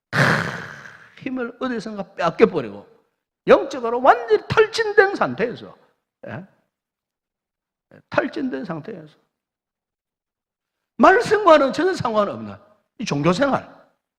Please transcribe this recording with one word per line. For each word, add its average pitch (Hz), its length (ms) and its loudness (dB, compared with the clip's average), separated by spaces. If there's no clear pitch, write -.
다 - 100 -4
힘을 254 400 -8
어디선가 220 560 -8
빼앗겨버리고 170 680 0
영적으로 247 540 2
완전히 427 460 4
탈진된 427 680 2
상태에서, 135 600 -6
예? 165 180 -12
탈진된 262 560 -6
상태에서. 160 500 -14
말씀과는 330 720 4
전혀 349 220 -2
상관없는 160 600 -4
이 226 80 -12
종교생활. 175 720 -2